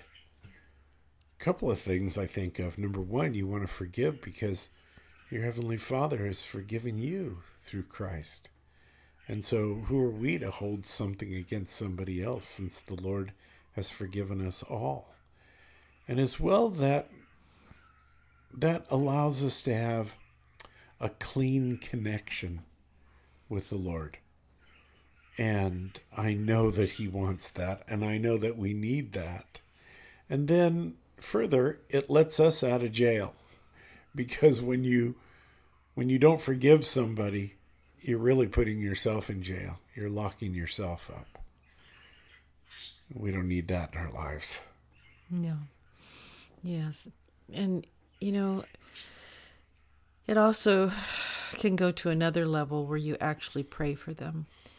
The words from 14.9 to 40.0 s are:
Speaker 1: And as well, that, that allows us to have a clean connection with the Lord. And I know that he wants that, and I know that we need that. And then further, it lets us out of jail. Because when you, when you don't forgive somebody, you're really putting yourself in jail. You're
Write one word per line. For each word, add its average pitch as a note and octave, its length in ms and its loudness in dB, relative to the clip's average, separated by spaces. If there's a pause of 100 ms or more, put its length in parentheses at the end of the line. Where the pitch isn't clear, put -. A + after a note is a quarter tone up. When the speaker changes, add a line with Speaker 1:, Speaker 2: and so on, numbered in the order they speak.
Speaker 1:
And B2+ 120 0
as C3 200 2
well, G3 300 4
that, C#3+ 420 2 (1400)
that D#3+ 380 0
allows C#3 540 2
us C3+ 180 -2
to B2+ 140 0
have A2+ 400 -2 (840)
a A#2 100 -2
clean C3 680 0
connection G#2+ 840 -6 (880)
with G2+ 200 -6
the G#2 80 -6
Lord. E2 400 -6 (1200)
And F#2+ 640 0 (180)
I G#2+ 160 2
know A2 380 4
that G2 220 2
he A2 140 -6
wants F#2+ 440 -2
that, F#2 360 -6
and G#2+ 160 -2
I G#2+ 140 0
know A2+ 200 2
that A2+ 200 0
we G2+ 160 0
need A2+ 400 -2
that. F2 480 -8 (680)
And C#3+ 200 0
then E3+ 480 4 (220)
further, D3+ 600 2 (100)
it C#3 220 0
lets D#3 300 6
us D#3+ 240 6
out B2 180 2
of A#2+ 120 -2
jail. A2+ 420 2 (800)
Because B2+ 440 6
when B2+ 240 0
you, B2 300 4 (800)
when B2+ 160 0
you C3 80 6
don't D#3+ 240 8
forgive C#3 420 8
somebody, G#2+ 720 0 (480)
you're A#2+ 160 0
really B2 300 4
putting G#2+ 320 2
yourself G#2 500 0
in G2 140 -4
jail. F#2 360 -8 (140)
You're G#2 160 -6